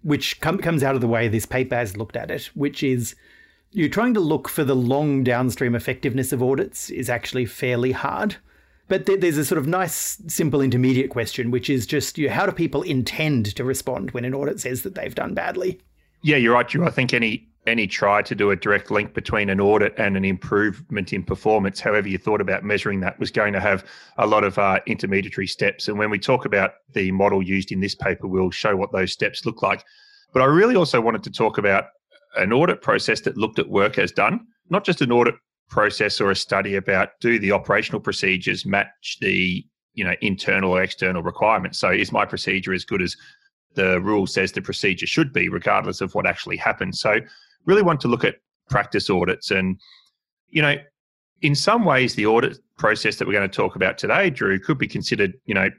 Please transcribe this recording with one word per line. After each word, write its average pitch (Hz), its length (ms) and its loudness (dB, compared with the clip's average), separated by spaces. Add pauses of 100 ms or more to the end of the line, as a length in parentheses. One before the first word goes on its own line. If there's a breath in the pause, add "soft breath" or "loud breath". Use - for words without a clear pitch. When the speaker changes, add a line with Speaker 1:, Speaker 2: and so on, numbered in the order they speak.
Speaker 1:
which - 400 -2
com-, 165 160 0
comes 165 240 0
out 135 140 2
of 123 60 0
the 123 60 0
way 117 200 2
this 107 180 0
paper 127 300 -2
has 104 220 -4
looked 113 200 -8
at - 140 -8
it, - 140 -8 (100)
which 143 260 -4
is, 123 340 -2 (580 soft breath)
"You're 160 160 2
trying 233 260 2
to 214 40 2
look 151 300 0
for 160 140 -2
the 135 120 2
long 135 480 2
downstream 120 520 0
effectiveness 131 580 -2
of 123 80 0
audits 135 480 -2
is 123 220 -6
actually 123 340 -4
fairly 123 460 -2
hard." 190 460 -4 (520 soft breath)
But 185 160 0
th-, 196 140 2
there's 165 180 2
a 151 60 0
sort 160 160 0
of 135 80 -2
nice, 175 600 -2
simple 151 340 0
intermediate 127 480 2
question, 120 420 -4
which 120 180 -2
is 131 160 0
just, - 320 -4
you 143 120 0
know, 101 40 -4
how 170 120 0
do 196 80 -2
people 160 300 -2
intend 131 760 -2
to 123 80 -4
respond 131 460 -6
when 123 120 -6
an 127 100 -4
audit 143 280 -4
says 127 220 -6
that - 120 -10
they've - 180 -8
done - 200 -6
badly? 180 480 -4 (400)
Speaker 2:
Yeah, 147 160 2
you're 120 160 4
right, 120 120 4
Drew. 165 220 0
I - 20 4
think 127 240 0
any, 117 360 -2 (160)
any 113 200 0
try 101 360 2
to - 120 -4
do 101 180 2
a 95 40 2
direct 101 340 0
link 104 240 -2
between 104 360 -2
an 98 100 0
audit 101 380 4
and 101 180 0
an 95 80 0
improvement 101 880 -2
in 95 100 -4
performance, 98 600 0
however 104 260 0
you 95 100 -4
thought 107 220 0
about 95 240 -2
measuring 101 380 -2
that, 92 180 -4
was 104 100 -4
going 104 220 0
to 98 80 -2
have 98 240 0 (360 loud breath)
a 104 60 4
lot 107 200 4
of, 95 120 0
uh, 98 280 2
intermediary 98 600 -4
steps. - 420 -4
And 104 100 -4
when 107 100 2
we 104 80 0
talk 123 280 0
about 98 300 2 (180)
the 95 180 0
model 98 320 4
used 95 300 -2
in 95 80 -2
this 98 120 -2
paper, - 320 -4
we'll 92 260 0
show 101 260 0
what 92 160 -2
those 95 180 0
steps - 340 -4
look 110 160 -6
like. 98 220 0 (480 soft breath)
But 127 120 4
I - 20 6
really 196 320 6
also 139 240 4
wanted 113 220 0
to - 80 -12
talk 110 260 0
about 101 300 2 (500)
an 98 160 2
audit 170 280 2
process 107 400 0
that - 140 -4
looked 107 240 -2
at - 80 0
work 101 300 2
as 95 160 0
done, 131 340 0 (220)
not 190 160 0
just 175 160 0
an 120 100 2
audit 120 240 4 (340)
process 107 520 0
or 98 100 4
a 95 40 2
study 98 400 0
about 98 340 0 (100)
do 120 180 2
the 98 140 0
operational 101 480 0
procedures 95 640 -2
match - 540 -4
the, 92 460 0 (300)
you 107 100 -4
know, 87 160 -2
internal 98 500 0
or 92 100 2
external 92 400 -2
requirements. 92 560 0
So 92 140 0
is 101 220 0
my 104 100 2
procedure 95 500 -4
as 90 120 -4
good 95 160 -4
as 87 160 -4 (560 soft breath)
the 92 260 2
rule 98 280 0
says 95 260 -2
the 95 80 -6
procedure 95 440 -2
should 147 280 0
be, 92 160 0
regardless 101 500 -2
of 95 160 -4
what 95 100 0
actually 92 300 -4
happens? 98 460 -2
So 110 180 2 (460 loud breath)
really 196 160 6
want 170 180 2
to - 80 -2
look 120 160 2
at - 120 0 (340)
practice 101 400 0
audits. 90 420 0
And, 92 260 0 (680 soft breath)
you 160 140 0
know, 143 160 2 (640)
in 147 120 4
some 214 300 2
ways, 127 320 2
the 104 120 2
audit 117 320 2 (180)
process 107 400 2
that - 100 -2
we're 98 60 0
gonna 98 160 2
talk 98 260 -2
about 95 220 0
today, 160 320 2
Drew, 98 300 0
could - 180 -2
be 127 100 -4
considered, 101 460 -2 (100)
you 107 100 -6
know 95 260 2